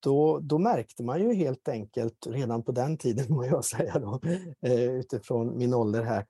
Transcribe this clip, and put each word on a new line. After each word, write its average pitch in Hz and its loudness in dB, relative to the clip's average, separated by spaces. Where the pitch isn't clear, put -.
då, 147 4
då 147 0
märkte 180 0
man 131 0
ju 233 2
helt 147 0
enkelt 113 -4
redan 117 -2
på 123 -6
den 131 0
tiden, 123 -2
<laughs> - 4
må 127 0
jag 135 0
säga 143 -2
då, 117 -6
eh, 123 4
utifrån 123 -2
min 123 2
ålder 113 2
här 110 -2